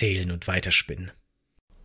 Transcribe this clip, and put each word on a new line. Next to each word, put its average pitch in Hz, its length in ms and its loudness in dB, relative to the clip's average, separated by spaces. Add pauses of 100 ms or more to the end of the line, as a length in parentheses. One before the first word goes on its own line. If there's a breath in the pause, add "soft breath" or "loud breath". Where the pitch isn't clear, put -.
(300)
und 85 160 -6
weiterspinnen. 92 640 0 (760)